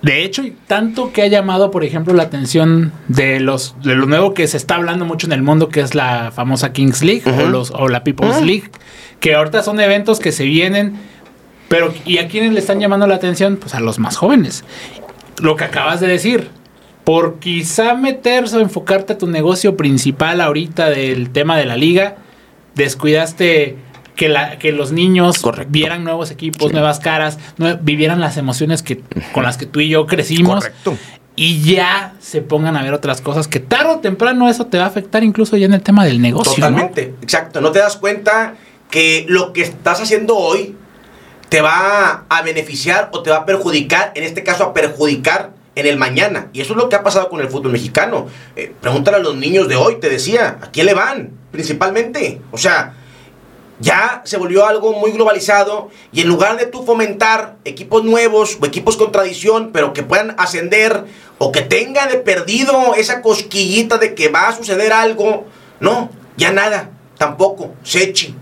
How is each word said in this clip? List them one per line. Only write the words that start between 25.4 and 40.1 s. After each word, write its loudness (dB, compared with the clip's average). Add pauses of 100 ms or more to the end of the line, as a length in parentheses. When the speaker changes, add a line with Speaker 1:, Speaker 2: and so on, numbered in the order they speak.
Speaker 1:
vieran -2
nuevos -4
equipos, -4
Speaker 2:
Sí. -2
Speaker 1:
nuevas 0
caras, -2 (200)
nue-, 0
vivieran 0
las -2
emociones -2
que, -8 (320)
con 0
las -2
que -8
tú -4
y 2
yo 2
crecimos. 2
Speaker 2:
Correcto. -6 (380)
Speaker 1:
Y 0
ya 2
se -6
pongan 0
a -2
ver -2
otras -4
cosas, -2
que -2
tarde 2
o -4
temprano 2
eso -2
te -2
va 2
a -2
afectar -2
incluso 2
ya 4
en 4
el 4
tema 6
del 4
negocio, 2
¿no? 4
Speaker 2:
Totalmente, -2
exacto. -4
No 2
te 4
das 2
cuenta -2 (360)
que 2
lo 0
que -2
estás -2
haciendo 0